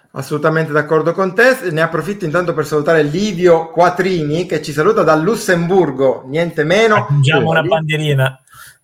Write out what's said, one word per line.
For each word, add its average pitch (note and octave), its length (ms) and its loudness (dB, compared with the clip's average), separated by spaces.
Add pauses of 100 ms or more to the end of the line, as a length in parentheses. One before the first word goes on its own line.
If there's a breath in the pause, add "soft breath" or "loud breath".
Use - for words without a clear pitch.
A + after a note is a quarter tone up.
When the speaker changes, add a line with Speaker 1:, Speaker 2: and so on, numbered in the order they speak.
(160 soft breath)
Speaker 1:
Assolutamente D#3 540 -2
d'accordo D#3 420 0
con F#3+ 220 -2
te. A#3 380 2
Ne D#3 80 -2
approfitto E3 440 -4
intanto E3 300 -2
per D3 120 -4
salutare D#3 360 2
Livio E3+ 680 2
Quattrini, F3 760 0
che E3 160 -4
ci - 80 -10
saluta F#3 320 2
dal D#3 180 2
Lussemburgo, E3+ 1040 0
niente D#3 360 -2
meno. G#3 460 2
Speaker 2:
Aggiungiamo D3 420 2
una E3 120 2
Speaker 1:
Sì. D#3 60 -4
Speaker 2:
bandierina. D3+ 720 -2 (440 loud breath)